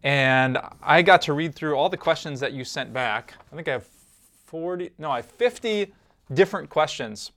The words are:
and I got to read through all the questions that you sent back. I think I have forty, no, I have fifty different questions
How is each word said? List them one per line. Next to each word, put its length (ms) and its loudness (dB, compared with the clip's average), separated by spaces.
and 540 2
I 200 6
got 220 8
to 100 -2
read 200 -4
through 220 -4
all 140 2
the 80 -4
questions 420 -2
that 140 -4
you 100 -10
sent 300 -8
back. 400 -4
I 60 -20
think 100 -8
I 60 -2
have 120 -6
forty, 520 -8
no, 140 -6
I 60 0
have 80 -8
fifty 680 -2
different 360 2
questions 680 -4